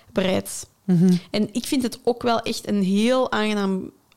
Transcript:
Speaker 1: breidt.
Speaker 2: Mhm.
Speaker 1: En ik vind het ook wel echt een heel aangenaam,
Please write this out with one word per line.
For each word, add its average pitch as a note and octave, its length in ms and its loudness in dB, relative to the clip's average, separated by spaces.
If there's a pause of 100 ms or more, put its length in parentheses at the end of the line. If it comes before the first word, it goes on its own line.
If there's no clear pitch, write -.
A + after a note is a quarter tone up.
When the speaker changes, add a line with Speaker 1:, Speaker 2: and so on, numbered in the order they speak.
(120)
Speaker 1:
breidt. F#3+ 540 -2 (180)
Speaker 2:
Mhm. F3+ 280 4 (180)
Speaker 1:
En G#3 220 -2
ik B3 140 -4
vind C#4 160 0
het A#3 220 -6
ook A#3+ 180 -2
wel A#3 180 0
echt - 280 -6
een G3+ 140 0
heel A3+ 500 2
aangenaam, G#3 580 -2 (260)